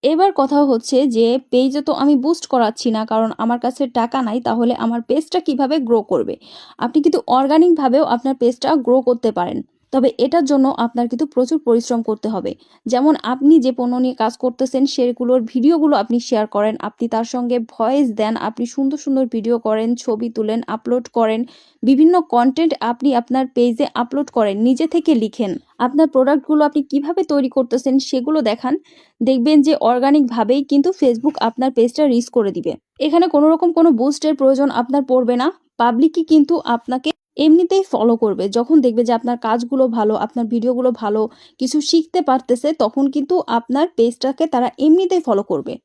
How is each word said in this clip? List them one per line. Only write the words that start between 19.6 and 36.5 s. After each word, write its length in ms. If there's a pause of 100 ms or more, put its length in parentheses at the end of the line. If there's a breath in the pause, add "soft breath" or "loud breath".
ছবি 340
তুলেন, 380
আপলোড 400
করেন, 320 (420 loud breath)
বিভিন্ন 320 (160)
কনটেন্ট 500
আপনি 340
আপনার 300 (100)
পেজে 400
আপলোড 360
করেন, 320
নিজে 240
থেকে 280
লিখেন, 380 (260)
আপনার 300
প্রোডাক্টগুলো 560
আপনি 180
কিভাবে 420
তৈরি 320
করতেছেন 420
সেগুলো 440
দেখান। 320 (460 soft breath)
দেখবেন 420
যে 180
অর্গানিকভাবেই 840
কিন্তু 280
Facebook 480
আপনার 320
পেজটা 340
রিচ 240
করে 200
দিবে। 220 (280)
এখানে 280
কোনো 200
রকম 240
কোনো 180
বুস্টের 460
প্রয়োজন 340
আপনার 340
পড়বে 320
না, 100 (320)
পাবলিকই 460
কিন্তু 300 (100)